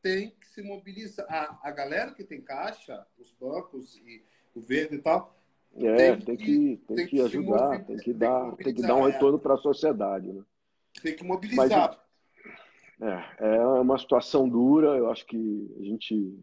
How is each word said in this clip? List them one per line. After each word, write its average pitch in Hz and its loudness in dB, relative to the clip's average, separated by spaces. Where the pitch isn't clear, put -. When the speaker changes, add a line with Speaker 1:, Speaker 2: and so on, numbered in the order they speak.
Speaker 1:
Tem 196 -4
que - -20
se - -20
mobilizar. 196 -14
A, 151 -8
a - -10
galera 147 -6
que - -18
tem 135 -18
caixa, 139 -12
os 123 -20
bancos 135 -12
e 117 -20
governo 143 -4
e - -10
tal, 170 0
Speaker 2:
É, 120 6
Speaker 1:
tem - -12
Speaker 2:
tem 120 -4
Speaker 1:
que, 107 -12
Speaker 2:
que, 143 2
tem 110 -6
Speaker 1:
tem 117 -2
Speaker 2:
que 135 -6
Speaker 1:
que 123 2
se - -4
Speaker 2:
ajudar, 104 2
Speaker 1:
movi-, 123 -4
Speaker 2:
tem 113 -10
que - -16
Speaker 1:
tem - -
que 117 -4
Speaker 2:
dar, 127 0
tem 131 -4
que 117 -6
Speaker 1:
mobilizar, 113 0
Speaker 2:
dar 123 4
um 135 6
Speaker 1:
é. 139 6
Speaker 2:
retorno 139 4
pra 135 2
sociedade, 101 -2
né? 98 -14
Speaker 1:
Tem 160 -6
que - -18
Speaker 2:
Mas, 180 -10
Speaker 1:
mobilizar. 131 2
Speaker 2:
é, 110 2
é 117 4
uma 131 4
situação 131 2
dura, 139 4
eu 117 2
acho 113 -6
que 107 -6
a 98 -12
gente 101 -4